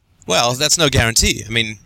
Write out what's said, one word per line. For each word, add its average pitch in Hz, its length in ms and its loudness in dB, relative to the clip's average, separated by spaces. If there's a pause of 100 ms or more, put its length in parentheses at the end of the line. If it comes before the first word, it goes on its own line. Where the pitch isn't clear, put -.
(260)
Well, 123 280 0
that's 143 240 0
no 160 100 2
guarantee. 120 580 0
I 107 40 -18
mean, 110 360 -4